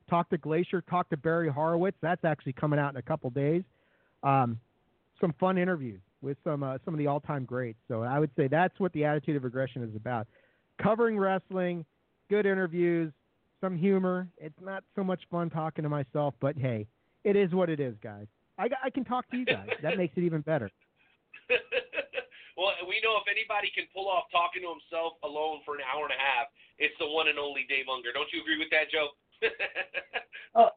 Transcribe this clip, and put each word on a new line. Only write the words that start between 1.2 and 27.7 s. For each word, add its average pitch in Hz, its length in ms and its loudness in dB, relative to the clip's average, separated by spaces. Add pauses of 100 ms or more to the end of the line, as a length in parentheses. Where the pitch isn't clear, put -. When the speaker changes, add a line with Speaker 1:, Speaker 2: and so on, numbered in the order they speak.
Speaker 1:
Horowitz. 165 540 2
That's 170 220 0
actually 147 300 0
coming 147 240 2
out 143 120 2
in 135 60 -12
a 120 60 -10
couple 151 280 -4
days. 143 320 0 (600)
Um, 127 360 4 (640)
some 170 180 2
fun 185 180 4
interviews 147 440 0 (200)
with 135 220 -4
some, 147 200 -2
uh, 135 220 -4
some 160 100 -4
of 151 40 -2
the 147 80 2
all-time 143 380 -2
greats. 123 420 -4
So 113 160 -2
I 127 160 0
would 151 180 2
say 139 120 4
that's 170 320 2
what 180 120 0
the 147 120 0
Attitude 151 320 0
of 131 80 -2
Aggression 127 380 -4
is 110 120 -8
about. 110 320 -4 (560)
Covering 220 360 2
wrestling, 185 680 -2 (440)
good 208 180 2
interviews, 175 680 2 (480)
some 185 160 -2
humor. 185 500 4 (120)
It's 156 220 -14
not 190 240 -10 (100)
so 196 100 -2
much 185 160 0 (100)
fun 170 200 0
talking 160 320 -4
to 151 60 -2
myself, 147 520 0
but 147 160 0
hey, 120 300 -2 (380)
it 202 120 4
is 190 160 4
what 180 180 2
it 151 100 -2
is, 127 220 -2
guys. 104 240 -12 (320)
I, 202 100 0 (140)
I 262 80 -2
can 262 140 -4
talk 247 260 -4
to 247 60 -6
you 254 80 -2
guys. 214 240 -2 (140)
That 165 160 0
makes 175 180 -2
it 175 80 0
even 160 160 0
better. 143 300 -2 (800)
Speaker 2:
<laughs> - 100 2 (1000)
Well, 190 160 0 (160)
we 208 160 -2
know 220 160 2
if 208 80 -2
anybody 208 400 -2
can 175 240 -4
pull 196 160 -4
off 180 240 0
talking 175 320 0
to 170 80 -6
himself 165 480 -6
alone 151 400 -4
for 143 160 -8
an 135 80 -8
hour 143 160 -4
and 143 80 -4
a 127 80 -2
half, 131 320 0 (320)
it's 151 160 -2
the 165 80 -2
one 156 240 2
and 147 80 -2
only 143 320 -4